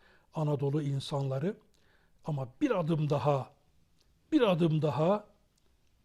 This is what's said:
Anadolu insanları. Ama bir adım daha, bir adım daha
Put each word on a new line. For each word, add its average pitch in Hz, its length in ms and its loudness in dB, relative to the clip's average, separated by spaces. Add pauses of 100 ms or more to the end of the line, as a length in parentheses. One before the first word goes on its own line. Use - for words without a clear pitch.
(340)
Anadolu 147 480 -2
insanları. 139 760 -4 (680)
Ama 135 240 -6 (120)
bir 240 200 2
adım 156 300 0
daha, 139 400 0 (800)
bir 302 80 6
adım 170 420 2
daha 156 440 0 (800)